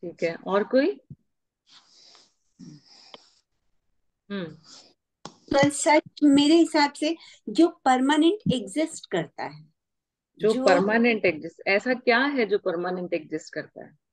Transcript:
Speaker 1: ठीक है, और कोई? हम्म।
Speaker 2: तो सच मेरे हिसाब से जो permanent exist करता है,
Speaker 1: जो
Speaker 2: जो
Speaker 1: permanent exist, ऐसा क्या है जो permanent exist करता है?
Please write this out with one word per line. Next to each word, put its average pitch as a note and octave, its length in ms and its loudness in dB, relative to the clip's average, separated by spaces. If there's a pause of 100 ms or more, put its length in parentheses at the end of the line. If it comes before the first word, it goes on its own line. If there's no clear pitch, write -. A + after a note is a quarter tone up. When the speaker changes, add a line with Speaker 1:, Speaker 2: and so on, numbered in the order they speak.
Speaker 1:
ठीक E3+ 200 -14
है, E3+ 120 -4
और G3 300 -4
कोई? C#4 360 0 (3250)
हम्म। F3 260 -12 (720)
Speaker 2:
तो - 440 0
सच D4+ 320 2 (200)
मेरे C#4+ 320 4
हिसाब D#4 380 2
से D#4+ 240 -4 (320)
जो D#4 200 4
permanent D4+ 840 2
exist C4+ 560 -6
करता E3 340 -6
है, D3+ 240 -18 (680)
Speaker 1:
जो G#3+ 160 0
Speaker 2:
जो B3+ 100 -4
Speaker 1:
permanent G#3+ 600 2
exist, E3 420 -4
ऐसा G#3 280 -2
क्या A#3+ 240 0
है C4+ 280 -2
जो G3 120 -2
permanent F3+ 560 -6
exist D#3 400 -10
करता - 300 -14
है? - 140 -20 (140)